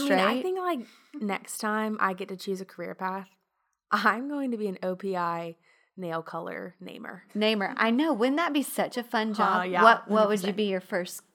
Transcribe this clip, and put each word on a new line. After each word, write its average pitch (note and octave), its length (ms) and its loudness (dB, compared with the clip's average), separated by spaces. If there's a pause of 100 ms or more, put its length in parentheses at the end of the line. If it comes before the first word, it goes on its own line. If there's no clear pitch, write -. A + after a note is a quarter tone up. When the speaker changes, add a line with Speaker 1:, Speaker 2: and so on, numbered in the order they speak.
Speaker 1:
straight. C#4+ 140 4
Speaker 2:
mean, F#3+ 60 6
I A#3+ 160 2
think, F#4 200 -2
like, F4 200 0 (400)
next - 380 -4
time G#3+ 400 -2
I F#3+ 160 2
get F#3+ 140 -10
to F#3+ 80 -10
choose F#3+ 240 -6
a F#3+ 40 -10
career F3+ 300 -12
path, F#3+ 340 -6 (640)
I'm G#3+ 380 2
going C#4 240 -2
to A3+ 40 -4
be G#3 120 -2
an F#3 160 -4
O F#3 100 0
P F#3 220 -4
I E3+ 400 -4 (400)
nail E3 260 -6
color E3 580 -10
namer. - 440 -14 (100)
Speaker 1:
Namer. G#3 420 0
I A3 140 2
know. D4 220 2
Wouldn't B3+ 240 2
that E4+ 160 0
be C#4 100 2
such - 340 -4
a A#3+ 60 -4
fun A3 320 -2
Speaker 2:
Huh, F#3+ 300 2
Speaker 1:
job? - 80 -4
Speaker 2:
yeah, F3 100 4
Speaker 1:
What, A#3 260 8
what G#3+ 200 6
would G#3+ 100 2
you F3+ 80 -4
Speaker 2:
hundred G3+ 60 0
percent. F3+ 60 -4
Speaker 1:
be G#3+ 80 2
your F#3+ 140 0
first F#3 420 -6 (120)